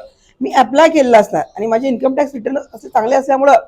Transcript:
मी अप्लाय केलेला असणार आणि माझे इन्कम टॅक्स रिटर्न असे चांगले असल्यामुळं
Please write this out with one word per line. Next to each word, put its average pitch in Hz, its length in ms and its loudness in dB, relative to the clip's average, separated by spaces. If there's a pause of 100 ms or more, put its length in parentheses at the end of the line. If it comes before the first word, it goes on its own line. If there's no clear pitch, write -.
(400)
मी 254 100 -6
अप्लाय 269 380 2
केलेला 262 300 4
असणार 196 240 0 (140)
आणि 208 100 -6
माझे 226 220 -2
इन्कम 262 260 -2
टॅक्स 277 200 -4
रिटर्न 254 240 -6 (160)
असे - 140 -20
चांगले 233 260 -2
असल्यामुळं 269 380 2 (140)